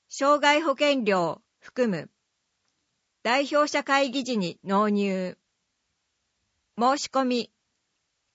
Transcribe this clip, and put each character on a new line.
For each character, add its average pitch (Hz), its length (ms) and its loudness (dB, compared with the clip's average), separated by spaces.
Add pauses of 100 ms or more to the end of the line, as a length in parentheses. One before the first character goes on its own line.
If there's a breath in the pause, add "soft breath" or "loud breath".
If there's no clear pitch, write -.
障 285 320 0
害 294 220 4
保 320 80 0
険 277 320 0
料 180 400 -2 (160)
含 - 280 -4
む。 165 220 -4 (1120)
代 247 200 0
表 294 260 2
者 285 160 -2
会 277 260 0
議 254 140 -4
時 240 160 -2
に 175 240 -4
納 202 260 0
入。 190 480 -2 (1400)
申 262 180 2
し - 80 -8
込 262 200 -2
み、 247 260 -2 (840)